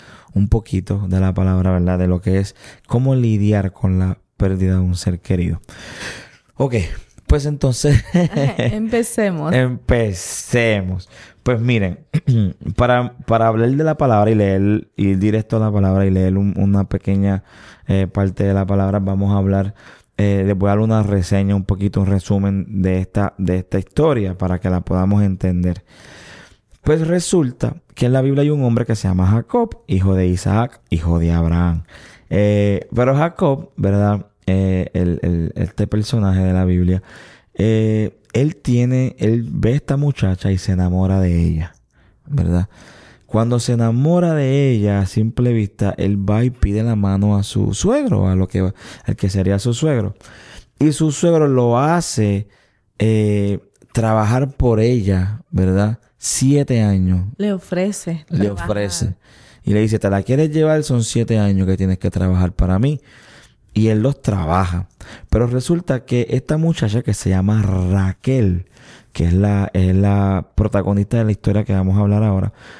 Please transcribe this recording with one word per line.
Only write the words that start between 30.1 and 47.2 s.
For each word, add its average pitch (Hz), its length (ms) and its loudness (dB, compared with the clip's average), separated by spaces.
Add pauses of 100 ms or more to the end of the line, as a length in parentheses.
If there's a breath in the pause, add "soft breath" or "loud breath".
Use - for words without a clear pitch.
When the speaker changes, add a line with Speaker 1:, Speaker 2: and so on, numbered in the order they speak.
Speaker 1:
de 92 120 2
Isaac, 95 600 -2
hijo 82 300 0
de 85 120 0
Abraham. 85 520 0 (460 loud breath)
Eh, 101 680 0
pero 127 200 2
Jacob, 160 600 -2
¿verdad? 101 520 0 (200)
Eh, 92 460 0
el, 90 300 0
el, 85 320 -2
este - 320 -4
personaje 104 540 0
de 92 120 0
la 92 120 2
Biblia, 90 360 2 (540 loud breath)
eh, 110 640 0 (140)
él 143 240 0
tiene, 127 600 0
él 113 320 0
ve 101 240 0
a - 40 0
esta 139 200 -4
muchacha 101 540 -2
y 95 80 0
se - 140 -4
enamora 92 480 0
de 87 200 2
ella, 82 320 -2 (540 soft breath)
¿verdad? 87 420 -2 (560 loud breath)
Cuando 117 340 0
se 123 140 -2
enamora 147 600 2
de 139 340 2
ella, 104 300 0
a 95 80 0
simple 117 460 0
vista, 101 440 -2
él 101 200 0 (120)
va 107 140 2
y 127 80 0
pide 107 320 -2
la 117 120 0
mano 101 420 2